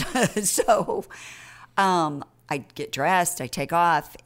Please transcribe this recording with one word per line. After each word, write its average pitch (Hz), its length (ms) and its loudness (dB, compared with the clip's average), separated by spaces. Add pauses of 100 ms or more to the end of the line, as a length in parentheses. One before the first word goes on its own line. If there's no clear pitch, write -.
(140)
<laughs> 214 300 0
So, - 600 2 (720)
um, 170 480 2 (240)
I 151 100 -2 (160)
get - 180 -10
dressed, 170 480 2
I 131 60 -6
take 139 260 -6
off, 170 540 2